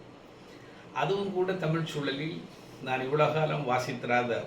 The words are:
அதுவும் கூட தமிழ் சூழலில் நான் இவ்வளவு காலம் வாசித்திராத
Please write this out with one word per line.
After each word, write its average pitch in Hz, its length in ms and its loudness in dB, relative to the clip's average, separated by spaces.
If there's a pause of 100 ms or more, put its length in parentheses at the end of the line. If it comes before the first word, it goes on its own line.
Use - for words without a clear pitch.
(920)
அதுவும் 190 400 0
கூட 185 200 2
தமிழ் 160 320 0
சூழலில் 147 560 -4 (420)
நான் 131 180 0
இவ்வளவு 147 320 4
காலம் 151 360 2
வாசித்திராத 120 760 2